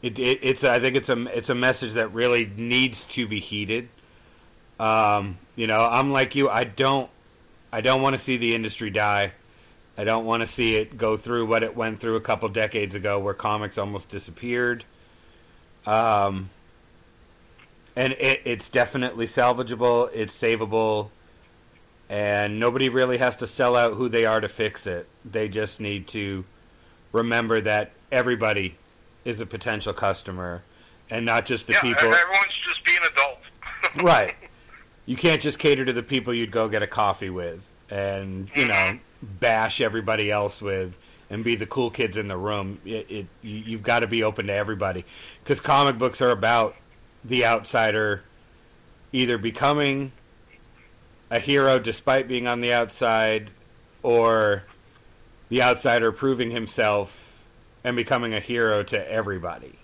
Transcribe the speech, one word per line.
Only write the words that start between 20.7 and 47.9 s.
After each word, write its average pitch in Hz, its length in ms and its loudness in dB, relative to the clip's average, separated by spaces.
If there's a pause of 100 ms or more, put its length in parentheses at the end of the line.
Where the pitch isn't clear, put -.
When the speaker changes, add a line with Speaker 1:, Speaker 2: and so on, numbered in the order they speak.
Speaker 1:
And 104 520 0
nobody 123 280 2
really 127 300 2
has 123 180 2
to 120 100 -8
sell 123 300 2
out 117 180 4
who 123 140 -2
they 113 180 2
are 110 140 2
to 101 80 -4
fix - 380 -4
it. 87 220 -6 (160)
They 107 240 -4
just 104 320 -4
need 101 280 -6
to 98 360 -6 (680)
remember 113 500 2
that 104 300 0 (200)
everybody 107 640 0 (480)
is 113 160 -4
a 110 60 -8
potential 107 480 -6
customer, 90 680 -4 (460)
and 117 160 -4
not 117 220 2
just 120 200 -4
the 117 80 -2
Speaker 2:
Yeah, 202 60 6
Speaker 1:
people. 131 320 4
Speaker 2:
everyone's 190 540 2
just 170 180 -6
being 175 140 2 (120)
adult. 139 280 0 (580)
<laughs> 143 80 -2
Speaker 1:
Right. 143 300 6 (720)
You 127 100 -4
can't 160 260 4
just 143 160 0
cater 139 260 4
to 127 80 0
the 117 100 -2
people 123 320 -2
you'd 117 160 -2
go 110 180 2
get 104 140 0
a 104 40 -2
coffee 101 440 0
with 90 400 -8 (200)
and, 98 640 -4
you 135 120 0
know, 113 80 0
Speaker 2:
Mm-hmm. - 220 0 (420)
Speaker 1:
bash 113 440 2
everybody 107 480 -2
else 104 320 -2
with 95 360 -4 (320)
and 107 140 -8
be 120 120 0
the 107 100 -6
cool 120 240 -2
kids 104 260 -4
in 104 120 -4
the 95 100 -6
room. 101 480 -6
It, 110 240 -8
it, 98 160 -10 (160)
you, 107 140 -10
you've 110 260 -8
gotta 117 240 2
be 113 180 0
open 107 240 -2
to 104 60 -2
everybody, 98 500 -4 (400)
'cause 139 160 0
comic 139 380 2
books 123 240 0
are 123 80 4
about 113 440 2 (480)
the 120 220 0
outsider 107 800 2 (880)